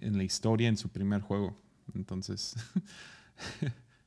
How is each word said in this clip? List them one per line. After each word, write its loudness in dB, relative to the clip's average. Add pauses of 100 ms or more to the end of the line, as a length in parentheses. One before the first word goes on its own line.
en 2
la 4
historia 4
en 6
su -4
primer 2
juego. 0 (380)
Entonces -6
<laughs> -8 (600)